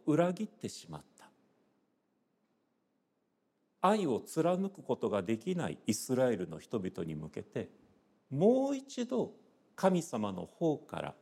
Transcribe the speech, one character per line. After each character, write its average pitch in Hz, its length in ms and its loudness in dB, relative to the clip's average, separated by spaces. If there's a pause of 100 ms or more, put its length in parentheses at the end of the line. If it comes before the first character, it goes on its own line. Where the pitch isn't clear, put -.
裏 170 300 4
切 214 100 -6
っ - 20 -4
て - 220 -10
し - 220 -14
ま 78 80 -10
っ - 40 -18 (140)
た。 - 140 -20 (2500)
愛 196 240 4
を 110 140 2
貫 180 480 0
く - 140 -14
こ 123 140 -2
と 110 140 -2
が 101 120 2
で 110 160 -2
き 180 180 -4
な 127 120 -2
い 76 180 -8
イ 107 80 2
ス - 200 -4
ラ 127 160 4
エ 113 60 2
ル 90 120 -4
の 80 120 -10
人 113 220 -4
々 90 220 -6
に 80 100 -6
向 78 160 -8
け - 120 -8
て、 - 260 -8 (640)
も 240 400 4
う 277 60 -2
一 254 300 -8
度 - 260 -4 (420)
神 185 280 4
様 107 300 -4
の 90 140 -8
方 160 320 0
か - 220 -10
ら 73 220 -8